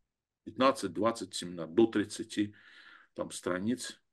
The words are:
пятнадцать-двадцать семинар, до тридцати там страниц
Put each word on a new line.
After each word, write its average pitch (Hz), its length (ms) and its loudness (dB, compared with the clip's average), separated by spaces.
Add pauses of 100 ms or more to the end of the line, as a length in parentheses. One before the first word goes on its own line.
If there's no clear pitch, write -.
(440)
пятнадцать-двадцать 110 920 0
семинар, 87 340 -8
до 113 180 8
тридцати 104 680 -2 (600)
там 87 160 -6
страниц 98 720 -4 (120)